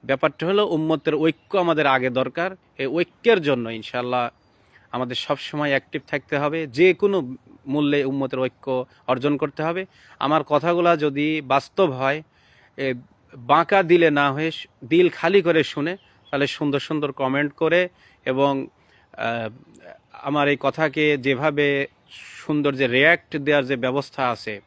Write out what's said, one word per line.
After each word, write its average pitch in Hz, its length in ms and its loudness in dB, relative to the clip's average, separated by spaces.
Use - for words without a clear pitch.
ব্যাপারটা 143 420 -2
হলো 202 180 2
উম্মতের 156 500 -2
ঐক্য 156 420 -2
আমাদের 160 300 2
আগে 131 220 2
দরকার। 131 420 -4
এই 131 100 -4
ঐক্যের 175 540 2
জন্য 123 280 0
ইনশাআল্লাহ 123 600 -4
আমাদের 123 240 -6
সবসময় 147 540 -4
অ্যাক্টিভ 139 380 -2
থাকতে 147 300 -6
হবে, 151 300 -4
যে 165 260 4
কোনো 170 420 -2
মূল্যে 143 360 0
উম্মতের 135 360 -4
ঐক্য 127 460 -4
অর্জন 135 300 0
করতে 151 260 -6
হবে। 175 220 -4
আমার 147 240 0
কথাগুলা 170 540 2
যদি 147 440 -2
বাস্তব 139 500 0
হয়, 135 320 -2
এ, 135 160 -2
বাঁকা 160 460 4
দিলে 170 280 6
না 143 200 2
হয়ে 156 200 -4
স-, - 160 -14
দিল 170 240 4
খালি 190 320 2
করে 160 220 2
শুনে, 165 340 -6
তাহলে 139 160 0
সুন্দর 143 320 -2
সুন্দর 147 320 -4
কমেন্ট 139 420 -2
করে 175 360 0
এবং, 135 420 0
আহ, 113 320 -6
আমার 143 340 -2
এই 143 120 2
কথাকে 151 580 0
যেভাবে 139 680 0
সুন্দর 143 680 -4
যে 131 120 0
রিয়্যাক্ট 151 500 2
দেওয়ার 143 280 2
যে 135 100 -2
ব্যবস্থা 131 540 -2
আছে 107 380 -8